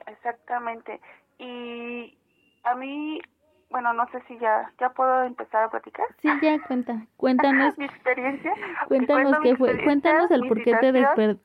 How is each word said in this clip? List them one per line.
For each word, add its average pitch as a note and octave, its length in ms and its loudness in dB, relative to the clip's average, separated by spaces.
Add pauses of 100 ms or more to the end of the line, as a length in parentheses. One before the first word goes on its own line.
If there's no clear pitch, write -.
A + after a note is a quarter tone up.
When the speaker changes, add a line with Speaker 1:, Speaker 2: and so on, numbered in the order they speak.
Speaker 1:
exactamente. A#3 920 -10 (380)
Y A#3+ 800 -14 (460)
a B3 120 0
mí, D4 460 -8 (480)
bueno, A#3+ 240 -2
no A#3 180 -2
sé B3 160 -10
si A#3+ 100 -16
ya, A3+ 440 -2
ya B3 80 0
puedo B3+ 340 2
empezar A3+ 400 -4
a A3+ 60 -2
platicar. A3+ 360 -8 (160)
Speaker 2:
Sí, D4+ 200 0
ya, D#4 200 2
cuenta, A#3+ 540 -6
cuéntanos. C4+ 580 2
Speaker 1:
<laughs> - 40 -20
Mi C#4+ 80 -8
experiencia. C4+ 680 -4
Ok, F#4 380 -6
Speaker 2:
Cuéntanos C4+ 340 2
Speaker 1:
cuento C#4+ 160 4
mi D4+ 80 2
Speaker 2:
qué B3+ 80 6
fue, B3+ 140 2
Speaker 1:
experiencia, - 160 -2
Speaker 2:
cuéntanos D#4 460 4
el B3+ 100 4
Speaker 1:
mi B3 80 -4
Speaker 2:
por A3 120 0
qué A#3 140 4
te B3+ 160 4
Speaker 1:
situación. C4 240 4
Speaker 2:
desper-, G#3+ 300 2